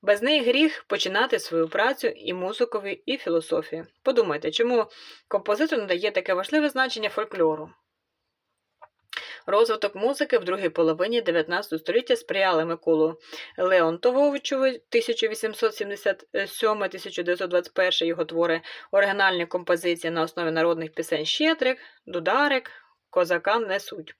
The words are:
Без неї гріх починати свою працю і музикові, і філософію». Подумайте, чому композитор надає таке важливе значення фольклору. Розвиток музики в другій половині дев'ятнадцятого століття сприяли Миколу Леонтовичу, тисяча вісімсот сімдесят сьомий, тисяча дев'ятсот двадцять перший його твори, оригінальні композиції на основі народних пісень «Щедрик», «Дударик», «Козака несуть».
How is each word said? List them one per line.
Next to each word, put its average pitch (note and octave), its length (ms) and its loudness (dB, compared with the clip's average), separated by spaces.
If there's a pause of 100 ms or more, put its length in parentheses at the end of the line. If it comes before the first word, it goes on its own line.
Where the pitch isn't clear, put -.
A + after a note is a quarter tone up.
Без G3+ 200 2
неї C#4+ 220 2
гріх C#4 440 2
починати G3+ 500 0
свою E3 300 -2
працю A#3 400 0
і - 260 -6
музикові, G3+ 720 -4
і C4+ 100 -2
філософію». E3 680 -2 (160)
Подумайте, E3 480 2
чому A#3 360 2 (420)
композитор A3 500 0
надає G3 320 -2
таке F#3+ 240 -2
важливе D4 340 0
значення B3 400 -2
фольклору. D#3+ 640 -2 (1800)
Розвиток G#3+ 480 2
музики C4 440 0
в F3+ 60 0
другій F#3 240 -2
половині D#3+ 520 2
дев'ятнадцятого E3 600 -2
століття A#3+ 360 0
сприяли F#3 480 2
Миколу E3 540 0 (400)
Леонтовичу, B3 1200 2 (100)
тисяча A3+ 400 0
вісімсот G#3+ 460 -2
сімдесят G3+ 500 -4 (220)
сьомий, G#3 420 -2
тисяча F#3 340 -8
дев'ятсот F3 280 -2
двадцять F3 240 0
перший F3+ 340 2
його E3 160 -2
твори, E3 360 0 (300)
оригінальні G3 560 2
композиції E3+ 640 -2
на E3 120 0
основі E3 280 -2
народних E3 420 0
пісень D#3 320 -4
«Щедрик», D4 540 0 (280)
«Дударик», A#3+ 640 0 (400)
«Козака F3+ 480 2
несуть». G3 600 -6